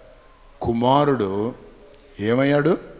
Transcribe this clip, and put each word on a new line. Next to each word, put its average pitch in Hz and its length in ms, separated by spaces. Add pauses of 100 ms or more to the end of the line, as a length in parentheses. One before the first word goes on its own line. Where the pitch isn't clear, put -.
(600)
కుమారుడు 120 920 (640)
ఏమయ్యాడు? 139 580 (220)